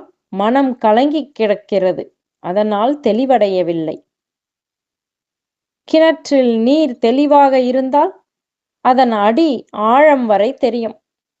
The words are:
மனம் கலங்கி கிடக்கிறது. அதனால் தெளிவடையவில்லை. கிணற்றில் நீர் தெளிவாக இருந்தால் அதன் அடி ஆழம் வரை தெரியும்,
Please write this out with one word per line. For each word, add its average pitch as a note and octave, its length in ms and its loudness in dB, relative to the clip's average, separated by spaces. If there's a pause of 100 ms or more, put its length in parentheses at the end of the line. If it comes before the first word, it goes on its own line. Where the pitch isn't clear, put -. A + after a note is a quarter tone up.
(340)
மனம் B3 440 0
கலங்கி C4+ 440 0 (100)
கிடக்கிறது. G3 720 -2 (400)
அதனால் G#3+ 560 -2
தெளிவடையவில்லை. G3 960 -2 (1900)
கிணற்றில் D#4 720 0
நீர் C4 400 0
தெளிவாக C4+ 640 2
இருந்தால் C4 540 -2 (720)
அதன் B3 320 2
அடி A#3 320 0 (360)
ஆழம் C4+ 400 4
வரை G#3+ 280 0
தெரியும், A#3 420 -4 (440)